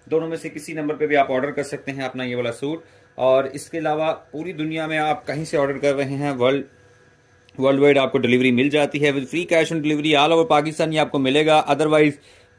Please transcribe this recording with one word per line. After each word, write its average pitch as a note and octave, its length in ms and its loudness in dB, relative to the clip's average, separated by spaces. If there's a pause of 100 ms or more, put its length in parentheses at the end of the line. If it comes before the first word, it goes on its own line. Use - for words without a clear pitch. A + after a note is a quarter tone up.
दोनों D#3+ 220 -2
में E3 80 -8
से D#3+ 140 -12
किसी D#3+ 240 -14
नंबर D3+ 200 -4
पे D3+ 120 -2
भी C#3+ 100 0
आप C#3 140 2
order C3 220 -2
कर C#3+ 120 -4
सकते C#3 280 -10
हैं C3+ 120 -10
अपना B2+ 200 -8
ये B2 100 -6
वाला A#2+ 200 -4
सूट। D#3 300 -8 (340)
और C3 360 4
इसके E3 240 -10
अलावा D#3 320 -2 (220)
पूरी E3 220 -10
दुनिया D#3 320 -6
में D#3 120 -4
आप D3+ 280 -2
कहीं D3 180 -6
से D#3+ 120 -4
order C#3 220 0
कर C#3+ 160 2
रहे C#3 200 -2
हैं, C#3+ 200 -4
world, C3 300 2 (920)
वर्ल्ड C3+ 240 2
वाइड C#3+ 160 6
आपको C3+ 200 2
delivery B2 340 2
मिल B2+ 180 2
जाती D3 280 0
है C#3+ 140 2
with C3+ 140 -4
free E3+ 200 -6
cash E3 260 2
on E3 80 -2
delivery D3+ 360 0
all D3+ 160 4
over E3 180 4
Pakistan, D#3 420 0
ये D#3 60 0
आपको D3 200 0
मिलेगा। D3+ 480 4
Otherwise D3+ 460 4 (460)